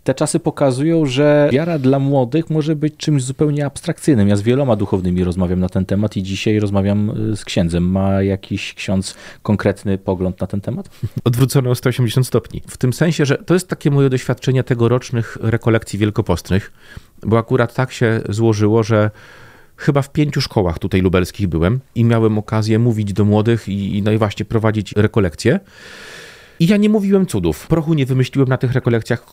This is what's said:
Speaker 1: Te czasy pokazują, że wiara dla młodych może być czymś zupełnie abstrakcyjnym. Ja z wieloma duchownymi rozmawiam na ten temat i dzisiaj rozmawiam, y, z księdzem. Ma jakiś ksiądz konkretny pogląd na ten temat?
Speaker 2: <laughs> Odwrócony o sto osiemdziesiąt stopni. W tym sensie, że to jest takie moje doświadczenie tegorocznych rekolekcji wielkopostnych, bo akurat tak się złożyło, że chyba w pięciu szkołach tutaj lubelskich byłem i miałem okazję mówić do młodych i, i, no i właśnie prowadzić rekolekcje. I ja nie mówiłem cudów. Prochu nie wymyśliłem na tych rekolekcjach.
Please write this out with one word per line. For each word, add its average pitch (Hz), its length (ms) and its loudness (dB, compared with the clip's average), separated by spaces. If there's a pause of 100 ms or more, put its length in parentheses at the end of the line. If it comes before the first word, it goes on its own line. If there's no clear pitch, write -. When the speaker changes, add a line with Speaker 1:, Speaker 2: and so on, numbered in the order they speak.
Speaker 1:
Te 131 100 0
czasy 156 260 -2
pokazują, 151 640 0
że 147 460 4
wiara 160 260 0
dla 135 200 2
młodych 139 520 0
może 156 260 0
być 151 200 -4
czymś 147 260 0
zupełnie 143 440 -2
abstrakcyjnym. 123 640 0
Ja 104 80 4
z 101 60 -4
wieloma 123 340 2
duchownymi 92 480 0
rozmawiam 90 360 0
na 90 80 0
ten 95 160 -2
temat 104 320 -2
i 98 60 -2
dzisiaj 98 360 -2
rozmawiam, 104 720 0
y, 98 40 -4
z - 80 -16
księdzem. 87 460 0
Ma 98 320 0
jakiś 98 520 -4
ksiądz - 420 -4 (260)
konkretny 98 560 -2
pogląd 92 420 -4
na 95 60 -4
ten 98 140 -6
temat? 139 300 -8 (160)
Speaker 2:
<laughs> - 180 -10
Odwrócony 123 460 2
o 123 40 0
sto - 140 -2
osiemdziesiąt 123 380 0
stopni. - 400 -4
W - 100 -16
tym 127 160 0
sensie, 156 340 0
że 143 100 2
to - 180 -2
jest 185 140 0
takie - 220 -2
moje 139 200 4
doświadczenie 127 540 0
tegorocznych 117 760 -2
rekolekcji 113 580 0
wielkopostnych, 101 760 -2 (540)
bo 110 120 2
akurat 117 360 0
tak 127 180 -2
się 113 360 0
złożyło, 107 540 2
że 107 280 2 (640)
chyba 143 260 0
w - 100 -10
pięciu 147 280 0
szkołach 90 380 -2
tutaj 92 220 0
lubelskich 92 480 0
byłem 85 320 0 (140)
i 117 100 2
miałem 113 340 2
okazję 110 400 0
mówić 107 340 0
do 101 120 0
młodych 107 440 2
i, 98 280 -4
i, 101 60 -2
no 107 100 0
i 110 60 0
właśnie 107 260 -2
prowadzić 107 520 -2
rekolekcje. 107 640 0 (1000)
I 170 60 4
ja 208 100 4
nie 214 120 2
mówiłem 196 380 2
cudów. 85 400 -2
Prochu 160 280 0
nie 139 120 2
wymyśliłem 131 420 0
na 127 100 -2
tych 120 140 -2
rekolekcjach. 120 600 -2